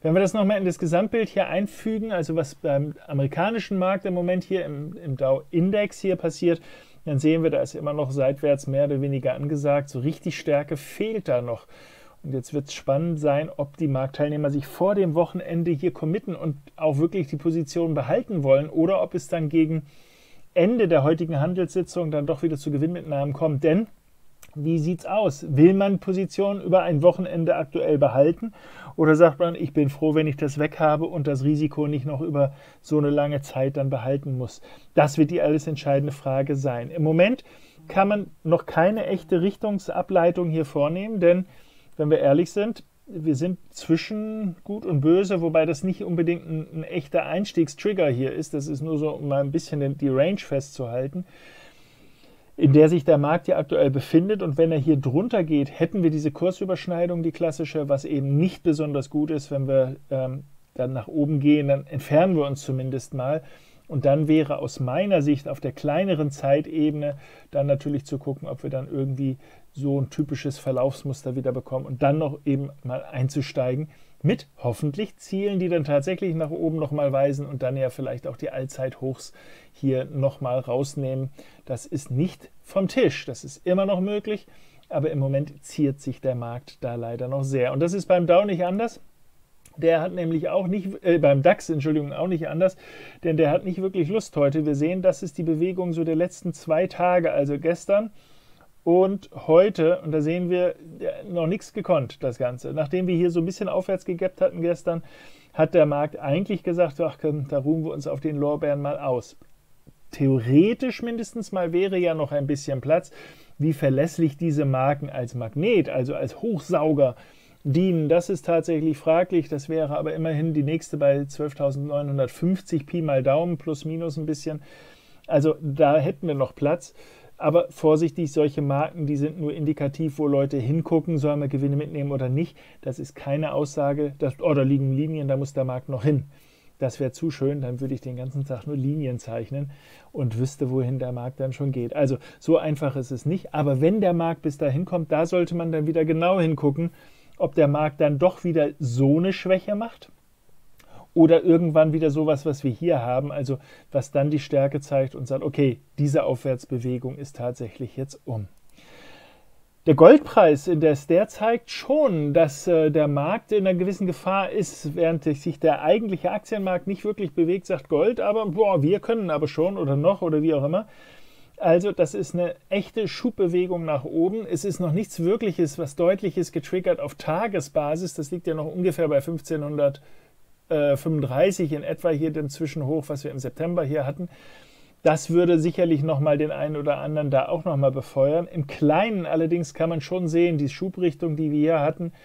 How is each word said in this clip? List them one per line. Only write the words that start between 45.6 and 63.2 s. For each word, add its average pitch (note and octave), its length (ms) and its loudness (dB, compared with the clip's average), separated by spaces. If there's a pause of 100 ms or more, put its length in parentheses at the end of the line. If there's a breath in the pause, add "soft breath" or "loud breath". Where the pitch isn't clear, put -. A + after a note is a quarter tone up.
das D#3+ 200 -2
nicht F#3 180 -2
unbedingt E3+ 420 -2
ein, D#3+ 300 -6
ein D#3+ 100 -8
echter E3+ 400 -4
Einstiegstrigger F3 840 0
hier C3 240 0
ist. - 200 -8
Das C#3+ 140 -6
ist C#3+ 160 -8
nur D#3 160 -4
so, D3+ 120 -2
um C#3+ 180 -8
mal C#3 140 0
ein C#3 100 -2
bisschen D#3+ 260 -4
den, C#3 180 -2
die C#3+ 120 -2
Range D3+ 300 2
festzuhalten, C3+ 840 -6 (1300 soft breath)
in C#3 180 6
der D#3 160 10
sich E3+ 140 2
der D#3+ 120 6
Markt C#3+ 300 0
hier F3+ 100 0
aktuell D3+ 320 2
befindet. F3 540 2
Und D#3 160 -2
wenn E3 120 4
er D#3 80 0
hier D3+ 200 2
drunter E3+ 460 0
geht, D3 360 -2
hätten F3 220 0
wir E3 80 4
diese D3+ 200 -2
Kursüberschneidung, F3+ 920 -2
die E3 100 -2
klassische, D#3 560 -4
was C#3 160 0
eben C#3 320 0
nicht F3+ 260 0
besonders D3 460 0
gut D3+ 220 -2
ist. D3 200 -4
Wenn C3+ 160 -2
wir, C3 300 2 (140)
ähm, C3 340 -4 (300)
dann B2+ 180 -2
nach B2 160 -6
oben D3 320 0
gehen, D3 280 4
dann C#3 180 2
entfernen E3 500 2
wir D3+ 100 2
uns C#3 140 -6
zumindest C3 540 -6
mal. C3+ 280 -4 (460 soft breath)